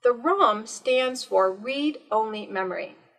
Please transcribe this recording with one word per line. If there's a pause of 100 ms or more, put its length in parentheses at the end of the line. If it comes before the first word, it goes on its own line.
The
rom
stands
for
read-only
memory. (240)